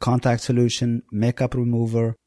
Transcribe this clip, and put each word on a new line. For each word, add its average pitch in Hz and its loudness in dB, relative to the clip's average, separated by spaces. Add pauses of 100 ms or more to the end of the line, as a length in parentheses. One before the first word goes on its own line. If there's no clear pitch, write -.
contact 123 2
solution, 120 0 (100)
makeup 120 0
remover, 113 0 (120)